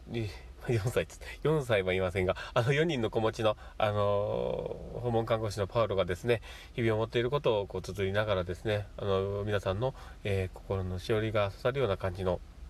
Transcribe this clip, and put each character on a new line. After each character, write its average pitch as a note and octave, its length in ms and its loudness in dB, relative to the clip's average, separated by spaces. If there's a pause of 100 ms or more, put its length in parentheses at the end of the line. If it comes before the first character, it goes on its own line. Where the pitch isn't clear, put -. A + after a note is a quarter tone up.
(120)
い-、 A2+ 140 -4 (240)
<laughs> - 160 -16
四 A#2 140 2 (100)
歳 F2 140 2
っ - 20 -18
つ - 80 -18
っ - 60 -18
て、 - 60 -14 (180)
四 D3 200 2
歳 G#2+ 200 2
は F#2 80 0
言 F#2 60 2
い - 20 2
ま F#2 100 2
せ F#2+ 140 0
ん - 20 2
が、 F#2 80 4 (200)
あ B2 80 4
の、 C3 100 4
四 D#3 160 4
人 C3 140 0
の G#2+ 80 2
子 A2+ 100 2
持 A2 100 4
ち A2 140 -2
の、 G#2+ 120 4 (220)
あ G#2+ 140 4
の G2+ 840 0 (200)
ー、 - 20 -6
訪 A#2 140 -2
問 A2+ 140 2
看 A#2 120 2
護 A2 140 -2
師 G#2+ 80 -4
の F#2+ 80 0
パ A#2 160 2
ウ - 20 -2
ロ G2+ 80 0
が F#2+ 100 4
で F2 120 -2
す - 80 -12
ね、 A#2+ 180 4 (320)
日 B2 80 -2
々 A2 120 4
思 A2 100 2
っ A2+ 40 -6
て A#2+ 120 0
い - 20 2
る B2 80 0
こ C#3+ 100 0
と A2+ 200 4
を G2 80 -2
こ F#2+ 100 -4
う F2 40 -6
綴 F#2+ 260 -2
り F#2+ 40 -2
な G#2+ 120 4
が G#2+ 100 2
ら F#2 80 2
で F2+ 140 -2
す - 80 -14
ね、 G#2 320 0
あ - 80 -6
の、 G2+ 400 0
皆 G#2 160 0
さ F#2+ 140 0
ん G2+ 40 -4
の、 B2+ 160 0 (300)
え G2 220 2
ー、 - 80 -6
心 F#2+ 280 -4
の F#2 160 -4
し - 140 -10
お G#2+ 80 4
り A2 100 0
が G2+ 200 2
刺 - 120 -14
さ B2 80 2
る C3+ 80 -2
よ C3 60 2
う G#2+ 40 2
な G2 80 2
感 F#2 180 -2
じ F#2+ 100 -4
の、 F2+ 160 2 (300)